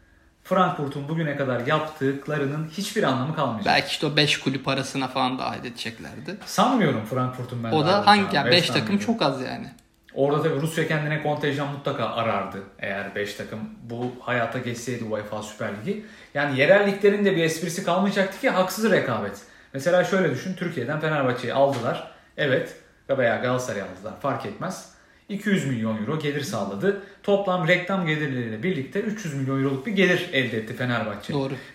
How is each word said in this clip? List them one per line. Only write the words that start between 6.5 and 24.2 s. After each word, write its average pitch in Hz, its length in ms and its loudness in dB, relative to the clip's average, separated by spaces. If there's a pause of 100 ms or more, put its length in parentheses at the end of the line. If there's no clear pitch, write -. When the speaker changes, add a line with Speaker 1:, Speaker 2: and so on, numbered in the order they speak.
Speaker 1:
Frankfurt'un 123 540 -4
ben 113 80 -2
Speaker 2:
O 156 120 6
da 156 40 2
Speaker 1:
dahil 202 160 4
Speaker 2:
hangi, 202 200 8
Speaker 1:
olacağını, 160 120 0
Speaker 2:
yani 143 80 4 (100)
Speaker 1:
West 175 80 6
Speaker 2:
beş - 80 0
Speaker 1:
Ham - 100 2
Speaker 2:
takım 196 160 0
Speaker 1:
gibi. - 100 0
Speaker 2:
çok 226 160 0
az 135 200 2
yani. 123 240 -8 (480)
Speaker 1:
Orada 143 280 2
tabii 143 180 2
Rusya 156 280 -2
kendine 151 340 -2
kontenjan 147 500 -2
mutlaka 135 340 -4
arardı 101 560 -2 (160)
eğer 101 360 -6
beş 101 200 -4
takım 107 240 -10 (240)
bu 120 380 -6
hayata 120 380 -2
geçseydi 120 460 -6
uefa 107 380 -4
Süper 107 280 -8 (100)
Ligi. 202 240 -4 (300)
Yani 143 260 0
yerelliklerin 202 640 6
de 180 120 4
bir 165 80 2
esprisi 160 400 -2
kalmayacaktı 190 560 2
ki 254 100 2
haksız 190 400 2
rekabet. 110 520 0 (320)
Mesela 175 300 4
şöyle 185 300 2
düşün, 180 200 -6
Türkiye'den 151 460 -4
Fenerbahçe'yi 147 540 0
aldılar. 135 560 2 (260)
Evet, - 400 0 (340)
veya 123 260 4
Galatasaray'ı 117 480 -2
aldılar, 92 360 -12